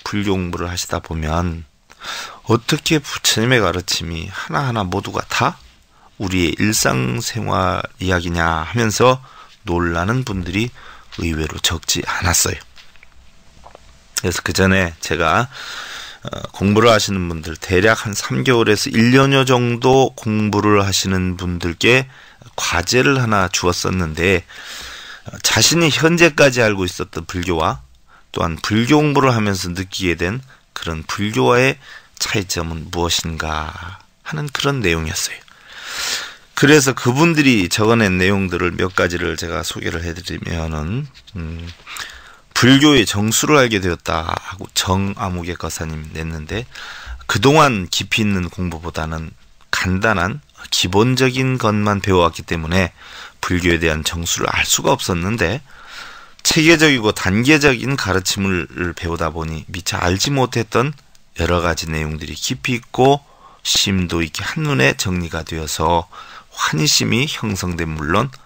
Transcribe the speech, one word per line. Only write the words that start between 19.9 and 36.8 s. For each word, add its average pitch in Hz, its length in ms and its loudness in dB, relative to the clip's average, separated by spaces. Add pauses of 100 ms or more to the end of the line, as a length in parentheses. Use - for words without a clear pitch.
공부를 104 720 2
하시는 92 520 0
분들께 90 720 0 (460)
과제를 127 680 2
하나 104 260 2
주었었는데, 90 1000 0 (800)
어, - 160 -16
자신이 156 480 2
현재까지 147 720 4
알고 101 220 2
있었던 85 420 -6
불교와 90 560 -2 (500)
또한 82 300 -4
불교 120 360 2
공부를 139 360 4
하면서 101 360 0
느끼게 90 460 -4
된 95 260 -2 (320)
그런 80 300 -8
불교와의 123 760 0 (400)
차이점은 85 720 -4
무엇인가 82 1080 -4 (240)
하는 147 280 -6
그런 139 300 -2
내용이었어요. 82 560 0 (1160)
그래서 135 380 6